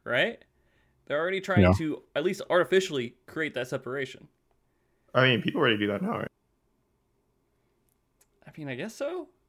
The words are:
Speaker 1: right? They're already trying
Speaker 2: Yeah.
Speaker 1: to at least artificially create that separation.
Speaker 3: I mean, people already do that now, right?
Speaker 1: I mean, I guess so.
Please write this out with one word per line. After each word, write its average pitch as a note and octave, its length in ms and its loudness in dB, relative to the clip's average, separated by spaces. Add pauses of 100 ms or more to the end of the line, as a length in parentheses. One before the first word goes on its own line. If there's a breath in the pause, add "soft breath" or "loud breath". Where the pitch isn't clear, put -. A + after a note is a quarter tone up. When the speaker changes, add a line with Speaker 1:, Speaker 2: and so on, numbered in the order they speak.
Speaker 1:
right? C#3+ 340 0 (680)
They're C#3+ 120 -2
already F#3 220 -2
trying F#3+ 220 4
Speaker 2:
Yeah. F2+ 160 8
Speaker 1:
to D#3 240 -4 (120)
at D3 80 0
least F#3 260 -2
artificially E3+ 680 0 (100)
create D#3 280 -6
that B2 120 -6
separation. C3 640 -8 (880)
Speaker 3:
I B2+ 100 6
mean, A#2+ 180 4
people - 180 -2
already A#2 180 4
do G2+ 80 0
that G2+ 160 -2
now, G3+ 160 -2
right? G#2 100 -6 (2250)
Speaker 1:
I D3 100 -20
mean, D3 120 -10
I C3 60 -6
guess F#3 200 -8
so. E4 340 -8 (200)